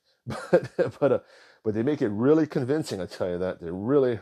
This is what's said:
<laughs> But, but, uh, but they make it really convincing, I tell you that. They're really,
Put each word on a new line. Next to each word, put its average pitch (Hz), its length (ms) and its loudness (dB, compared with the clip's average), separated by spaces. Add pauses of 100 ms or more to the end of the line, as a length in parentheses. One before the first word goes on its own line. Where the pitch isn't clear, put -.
(280)
<laughs> - 240 -6
But, - 480 0
but, 139 120 4
uh, 107 80 2 (440)
but 110 100 -2
they 113 100 -2
make 143 180 -2
it 110 80 0
really 143 380 4
convincing, 135 540 -4
I 87 60 -6
tell 95 220 -4
you 87 100 -4
that. 92 220 -4
They're 85 120 -8
really, 123 480 2